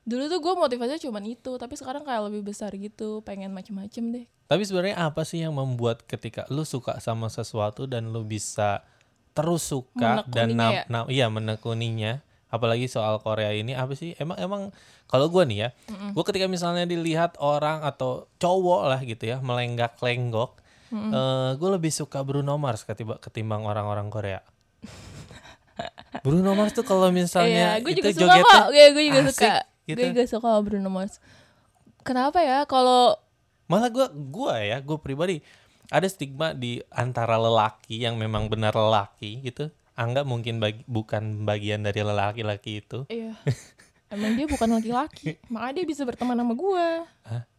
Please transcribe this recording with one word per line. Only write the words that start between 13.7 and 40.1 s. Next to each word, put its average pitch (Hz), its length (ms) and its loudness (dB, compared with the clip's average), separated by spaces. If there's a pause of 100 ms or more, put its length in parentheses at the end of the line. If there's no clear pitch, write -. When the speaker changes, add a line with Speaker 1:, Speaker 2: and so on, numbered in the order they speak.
Speaker 2:
apa 131 220 -6
sih? 165 240 -12
Emang, 160 180 -6
emang 196 260 -6 (440)
kalau 135 220 4
gue 175 180 4
nih 104 140 -4
ya, 117 100 -4 (160)
Speaker 1:
Mm-mm. 202 260 -12
Speaker 2:
gue 175 120 -4
ketika 190 240 -2
misalnya 175 360 -2
dilihat 170 540 -2
orang 147 460 0
atau 131 420 -4 (100)
cowok 180 520 2
lah 131 120 2
gitu 120 240 -8
ya, 120 140 -4
melenggak-lenggok, 120 1200 -2 (320)
Speaker 1:
Mm-mm. 214 220 -6
Speaker 2:
eh, 131 420 0
gue 165 180 -2
lebih 160 200 0
suka - 300 -6
Bruno 143 360 -2
Mars 131 260 -4
ketiba-, 110 360 -8
ketimbang 107 440 -6
orang-orang 104 460 -4
Korea. 101 320 -6 (400)
<laughs> - 480 -20 (880)
Bruno 180 340 2
Mars 208 200 2
tuh 233 100 -2
kalau 190 260 4
misalnya 180 680 2
Speaker 1:
Iya, 233 80 -4
gue 339 80 0
juga - 160 2
Speaker 2:
itu - 80 0
Speaker 1:
suka 359 160 8
Speaker 2:
jogetnya - 100 10 (160)
Speaker 1:
kok. - 120 4
Iya, 294 180 12
gue 294 160 4
juga 277 160 6
Speaker 2:
asik 269 100 2
Speaker 1:
suka. 220 220 4 (320)
Speaker 2:
gitu. 156 140 -4
Speaker 1:
Gue 247 100 2
juga 240 180 2
suka 233 220 -2 (100)
Bruno 202 300 -2
Mars. 190 260 -6 (880)
Kenapa 277 380 2
ya 285 260 4
kalau 254 500 6 (500)
Speaker 2:
Malah 208 220 2
gue, 247 220 0
gue 156 440 -6 (100)
ya, 107 160 -2
gue 147 180 -6
pribadi 147 480 -4 (420)
ada 156 180 2
stigma 151 460 -4
di 123 360 -6
antara 120 500 0
lelaki 113 600 2
yang 117 160 -2
memang 110 320 -2
benar 107 260 0
lelaki 107 680 0
gitu. 139 280 -8 (240)
Angga 123 300 -2